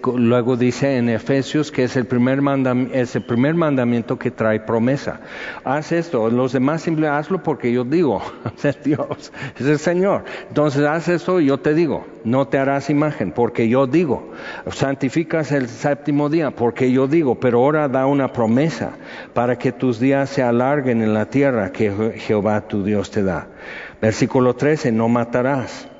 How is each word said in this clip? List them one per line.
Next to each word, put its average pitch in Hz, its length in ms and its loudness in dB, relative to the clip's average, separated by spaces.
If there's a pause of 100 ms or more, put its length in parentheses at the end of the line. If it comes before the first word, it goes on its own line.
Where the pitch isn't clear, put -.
(140)
luego 120 440 2
dice 127 400 0
en 120 100 0
Efesios 135 640 0
que 127 140 0
es 117 100 -6
el 123 100 0
primer 127 360 2
mandam-, 131 500 0
es 127 240 -2
el 117 60 0
primer 131 340 2
mandamiento 127 640 0
que 127 100 -2
trae 110 300 0
promesa. 117 640 -2 (420)
"Haz 147 300 -2
esto", 143 360 0
los 123 220 2
demás 139 300 0
simple, 156 260 0
"Hazlo 151 340 -2
porque 127 300 -2
yo 123 140 0
digo". 131 360 2 (220)
<laughs> - 180 -8
Es 143 220 -2
Dios, 139 480 -4 (260)
es 120 80 -6
el 147 140 2
Señor. 180 460 0 (240)
Entonces, 147 340 2
"Haz 156 240 0
esto 175 320 0
y 151 60 4
yo 135 120 2
te 151 160 0
digo, 151 320 0 (200)
no 131 240 2
te 143 80 0
harás 135 320 0
imagen, 143 420 0
porque 117 380 0
yo 131 180 4
digo". 143 460 0 (400)
"Santificas 139 800 -2
el 131 160 0
séptimo 143 580 -2
día, 151 240 0
porque 120 400 0
yo 131 160 4
digo", 143 280 2
pero 120 240 2
ahora 151 280 4
da 131 200 2
una 139 260 0
promesa, 120 560 0 (440)
"para 120 240 0
que 127 140 -2
tus 120 300 -2
días 139 300 2
se 131 120 0
alarguen 123 580 2
en 107 120 2
la 107 140 0
tierra 123 440 2
que 107 200 -2
Je-, 107 280 -4
Jehová 107 480 0
tu 101 160 -2
Dios 101 260 -2
te 107 140 -2
da". 87 240 -2 (540)
Versículo 123 560 2
trece, 147 340 2
"No 113 160 2
matarás 120 800 0 (120)